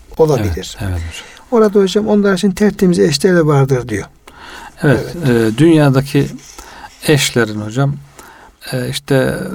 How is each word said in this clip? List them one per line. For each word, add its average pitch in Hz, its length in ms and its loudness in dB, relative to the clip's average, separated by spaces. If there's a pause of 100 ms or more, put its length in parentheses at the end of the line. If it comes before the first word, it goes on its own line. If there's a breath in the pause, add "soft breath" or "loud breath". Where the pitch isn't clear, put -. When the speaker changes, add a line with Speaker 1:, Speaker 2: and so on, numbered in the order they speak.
(180)
Speaker 1:
olabilir. 135 380 2
Speaker 2:
Evet, - 240 -12
evet 98 120 -6
hocam. 85 100 -6 (480 loud breath)
Speaker 1:
Orada 214 300 2
hocam 208 280 0
onlar 202 260 2
için 190 160 0
tertemiz 185 480 2
eşler 180 380 2
de 165 100 4
vardır 135 420 0
diyor. 104 160 -6 (800 loud breath)
Speaker 2:
Evet, 143 240 0 (200)
Speaker 1:
Evet. 113 280 2
Speaker 2:
e, 113 40 -6
dünyadaki 143 680 4 (800 loud breath)
eşlerin 117 540 0
hocam, 131 360 -4 (760 loud breath)
e, 127 160 -6
işte 135 500 -2 (160)